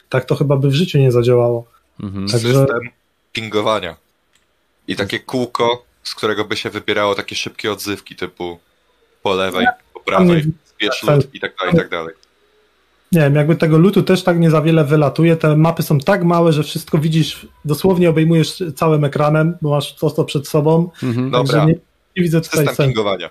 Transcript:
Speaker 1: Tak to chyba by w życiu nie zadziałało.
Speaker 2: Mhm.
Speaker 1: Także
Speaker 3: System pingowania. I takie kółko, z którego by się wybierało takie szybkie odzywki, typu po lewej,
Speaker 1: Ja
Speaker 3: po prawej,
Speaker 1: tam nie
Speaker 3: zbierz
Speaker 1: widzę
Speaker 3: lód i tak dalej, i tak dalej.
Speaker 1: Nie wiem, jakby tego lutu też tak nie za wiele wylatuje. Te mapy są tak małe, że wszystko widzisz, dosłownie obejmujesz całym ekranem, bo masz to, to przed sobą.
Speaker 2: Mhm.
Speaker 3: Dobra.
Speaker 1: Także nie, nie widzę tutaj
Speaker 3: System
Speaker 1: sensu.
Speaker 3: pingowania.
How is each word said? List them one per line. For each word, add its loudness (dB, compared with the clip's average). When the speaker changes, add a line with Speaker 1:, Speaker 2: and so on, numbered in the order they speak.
Speaker 1:
Tak -2
to -2
chyba 0
by 0
w -2
życiu 0
nie 4
zadziałało. 2
Speaker 2:
Mhm. -8
Speaker 1:
Także 0
Speaker 3:
System 2
pingowania. -4
I -6
takie -4
kółko, -4
z -12
którego -2
by -6
się -8
wybierało -2
takie -10
szybkie -8
odzywki, -8
typu -10
po -2
lewej, -2
Speaker 1:
Ja 0
Speaker 3:
po -18
prawej, 2
Speaker 1:
tam 4
nie 0
Speaker 3:
zbierz -4
Speaker 1:
widzę 2
Speaker 3:
lód -2
i -14
tak -10
dalej, -2
i 4
tak 0
dalej. -8
Speaker 1:
Nie 4
wiem, 4
jakby 2
tego 2
lutu 4
też 2
tak 0
nie 4
za 2
wiele 2
wylatuje. 2
Te 2
mapy 2
są 0
tak 0
małe, 4
że 0
wszystko -4
widzisz, -2
dosłownie 2
obejmujesz 2
całym 2
ekranem, 0
bo -2
masz -2
to, -2
to -2
przed -6
sobą. 2
Speaker 2:
Mhm. -2
Speaker 3:
Dobra. 0
Speaker 1:
Także 4
nie, 2
nie 0
widzę 0
tutaj -4
Speaker 3:
System 0
Speaker 1:
sensu. 2
Speaker 3:
pingowania. -4